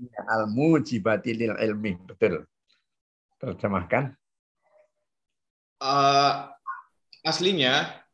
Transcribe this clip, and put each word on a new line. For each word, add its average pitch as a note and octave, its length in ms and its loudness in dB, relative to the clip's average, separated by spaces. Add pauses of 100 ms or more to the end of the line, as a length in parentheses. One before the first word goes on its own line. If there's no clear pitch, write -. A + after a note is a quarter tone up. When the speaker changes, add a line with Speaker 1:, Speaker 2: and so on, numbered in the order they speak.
Speaker 1:
Ya, A2+ 200 -14 (120)
al-mujibati A2+ 1040 0
lil A2+ 160 -2
ilmi, G#2+ 480 -4
betul. - 480 -2 (880)
Terjemahkan. G#2 800 -4 (1600)
Speaker 2:
Eh, C#3 560 4 (880)
aslinya, E3 800 0 (120)